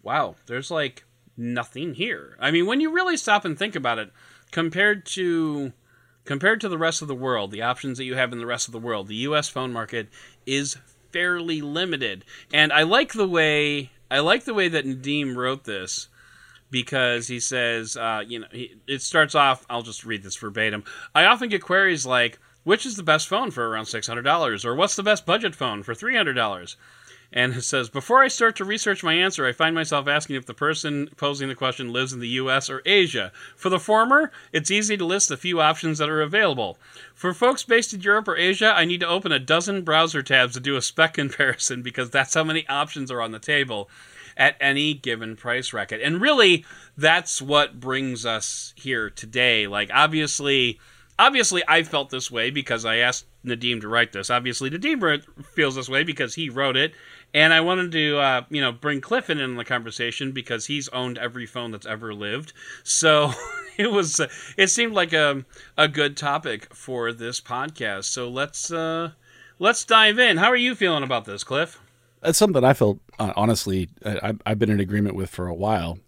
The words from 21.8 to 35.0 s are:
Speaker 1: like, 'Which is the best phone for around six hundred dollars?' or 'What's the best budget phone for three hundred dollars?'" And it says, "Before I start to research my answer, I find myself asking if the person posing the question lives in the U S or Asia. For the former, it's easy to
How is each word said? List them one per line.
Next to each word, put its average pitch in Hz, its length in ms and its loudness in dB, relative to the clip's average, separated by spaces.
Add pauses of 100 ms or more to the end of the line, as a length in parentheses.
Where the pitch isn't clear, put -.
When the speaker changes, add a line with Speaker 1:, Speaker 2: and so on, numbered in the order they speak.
Speaker 1:
like, 123 320 2 (240)
'Which 208 240 2
is 226 80 -8
the 196 80 -10
best 156 240 2
phone 196 240 -2
for 120 160 -4
around 110 180 -4
six 110 220 -8
hundred 120 160 -6
dollars?' 135 420 0
or 120 80 -2
'What's 185 220 0
the 196 80 -6
best 208 240 2
budget 196 260 0
phone 107 300 -4
for 117 100 -8
three 240 220 -4
hundred 175 180 2
dollars?'" 101 440 -2 (580)
And 123 200 2
it 127 80 -6
says, 127 260 -2
"Before 240 340 4
I 262 40 4
start 226 300 0
to 196 60 -6
research 202 400 -2
my 160 120 2
answer, 180 320 0
I 120 60 0
find 160 200 2
myself 151 340 0
asking 147 280 0
if 127 100 -8
the 120 80 -14
person 147 640 -2
posing 139 320 -4
the 127 60 -8
question 127 360 -4
lives 127 220 -2
in 123 60 -10
the 120 80 -8
U 131 240 -2
S 131 180 0
or 135 160 -10
Asia. 156 460 2 (240)
For - 140 -4
the 185 100 2
former, 247 520 4 (200)
it's 160 180 -2
easy 208 280 0
to 180 80 -2